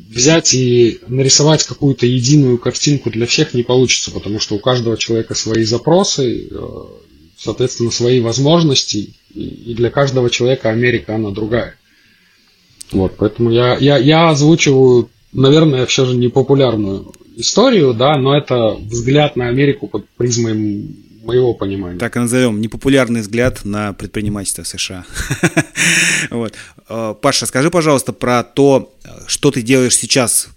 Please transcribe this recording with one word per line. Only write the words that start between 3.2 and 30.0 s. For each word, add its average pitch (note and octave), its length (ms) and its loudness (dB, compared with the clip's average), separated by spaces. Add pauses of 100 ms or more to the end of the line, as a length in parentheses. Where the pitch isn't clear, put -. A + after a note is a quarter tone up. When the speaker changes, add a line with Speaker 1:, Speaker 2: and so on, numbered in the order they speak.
Speaker 1:
всех D3+ 280 -2
не A#2+ 100 0
получится, B2 480 0
потому G2+ 280 -8
что - 160 -6
у G2+ 40 -4
каждого A#2 380 -2
человека A2+ 380 -4
свои A2 280 -2
запросы, C3+ 880 -2
э, - 320 -12 (540)
соответственно, A#2 540 -4
свои B2 280 2
возможности, C3 920 0 (220)
и, - 360 -12
и - 40 -10
для A#2 140 0
каждого B2+ 400 0
человека B2 420 0
Америка, A#2 440 0
она A2 140 -2
другая. G#2+ 460 -4 (1160)
Вот, F#2 260 0
поэтому A2+ 340 0
я, B2 260 2
я, C#3 200 4
я D#3+ 320 4
озвучиваю, C3+ 800 4 (220)
наверное, C3+ 540 4
все C3+ 200 0
же B2+ 100 0
непопулярную A#2+ 1000 0 (240)
историю, G3 560 2
да, C3+ 240 2
но C3+ 180 2
это B2 440 0
взгляд A#2+ 560 0
на B2 120 -2
Америку C#3 400 0
под G2+ 200 -8 (100)
призмой A#2 360 -2
м-, G#2 340 -4 (360)
моего A#2+ 300 0
понимания. G2 460 -6
Speaker 2:
Так A#2 160 -6
и B2 40 -2
назовем. A#2+ 420 0
Непопулярный A#2 600 0
взгляд A2+ 440 -2
на G#2 280 -6
предпринимательство G2+ 680 -8
в - 40 -12
С - 100 -12
Ш - 180 -8
А. F2+ 140 -16
<laughs> - 560 -4 (680)
Вот. A#2 220 -8 (360)
Э, A2 320 -8
Паша, C#3 240 0
скажи, C3 240 -2
пожалуйста, D#3 440 0
про B2 300 0
то, C#3 500 2 (340)
что - 240 0
ты B2+ 100 -4
делаешь B2+ 360 2
сейчас - 600 -2